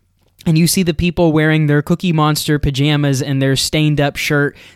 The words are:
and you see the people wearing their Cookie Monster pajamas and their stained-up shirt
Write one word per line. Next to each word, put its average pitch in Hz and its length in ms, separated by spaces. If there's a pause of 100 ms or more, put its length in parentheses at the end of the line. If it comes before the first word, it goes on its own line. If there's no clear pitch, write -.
(460)
and 160 120
you 165 100
see 190 160
the 165 100
people 170 380
wearing 156 360
their 147 140
Cookie 175 320
Monster 151 460
pajamas 143 640
and 135 200
their 135 140
stained-up 147 640
shirt 143 400 (180)